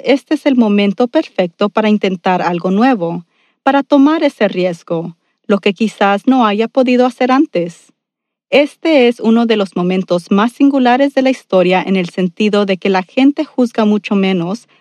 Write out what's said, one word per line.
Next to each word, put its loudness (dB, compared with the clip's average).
este -2
es -4
el -4
momento 0
perfecto -4
para -2
intentar -2
algo -4
nuevo, -2
para 2
tomar 2
ese -2
riesgo, -6
lo 0
que -2
quizás -2
no 2
haya -2
podido 0
hacer -2
antes. -2
Este 2
es -2
uno 2
de 0
los -4
momentos -2
más 2
singulares 2
de 0
la 0
historia 0
en -2
el -2
sentido -2
de -2
que -4
la 0
gente 0
juzga -2
mucho 0
menos -2